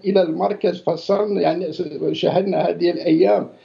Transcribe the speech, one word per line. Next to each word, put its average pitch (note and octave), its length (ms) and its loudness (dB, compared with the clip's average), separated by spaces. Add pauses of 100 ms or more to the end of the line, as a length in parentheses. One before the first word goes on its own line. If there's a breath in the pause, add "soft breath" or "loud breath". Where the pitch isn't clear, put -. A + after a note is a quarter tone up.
إلى F#3+ 160 4
المركز، F3+ 600 -2
فصرنا G3 600 -2
يعني E3 320 -2 (380)
شاهدنا D#3+ 460 0
هذه E3+ 340 0
الأيام، F3 560 2 (180 soft breath)